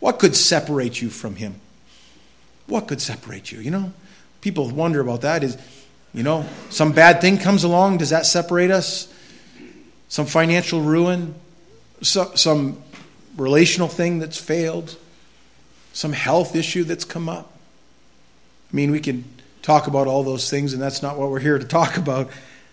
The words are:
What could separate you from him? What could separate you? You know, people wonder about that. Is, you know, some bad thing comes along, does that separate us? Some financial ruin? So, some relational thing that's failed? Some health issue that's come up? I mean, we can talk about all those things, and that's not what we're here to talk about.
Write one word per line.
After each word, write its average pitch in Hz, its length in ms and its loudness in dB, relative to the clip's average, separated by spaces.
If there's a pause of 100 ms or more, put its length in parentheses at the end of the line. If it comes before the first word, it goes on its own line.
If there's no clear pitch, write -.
What - 180 0
could 175 160 6
separate 143 680 0
you 117 80 -4
from 104 280 -10
him? 98 240 -10 (1080)
What - 220 -4
could 143 120 -6
separate 110 520 -12
you? 107 80 -16
You 120 100 -6
know, 185 220 -4 (480)
people 160 300 -4
wonder 156 300 0
about 120 200 -2
that. 147 240 0
Is, 120 120 -4 (560)
you 120 120 -4
know, 151 240 -2 (200)
some - 220 2
bad 165 300 8
thing 185 180 4
comes 190 240 2
along, 180 360 4
does 143 120 0
that 160 160 2
separate 175 460 2
us? - 340 -2 (1040)
Some 147 180 -4
financial 165 540 2
ruin? 170 560 0 (640)
So, 185 320 0
some 147 440 0 (580)
relational 160 520 4
thing 175 300 -2
that's 160 200 -8
failed? 165 580 -4 (960)
Some 156 200 -6
health 165 440 0
issue 165 260 -2
that's 165 220 -6
come 165 240 -8
up? - 240 -12 (1200)
I 147 40 -4
mean, 143 140 0
we 151 80 0
can 127 260 -6 (380)
talk 143 240 4
about 135 220 0
all 135 160 0
those 131 260 -4
things, 143 220 -2
and 131 100 -6
that's 135 180 -6
not 143 160 -8
what 139 140 -4
we're 135 80 -4
here 143 200 2
to 123 60 -4
talk 160 320 2
about. 135 320 -2 (440)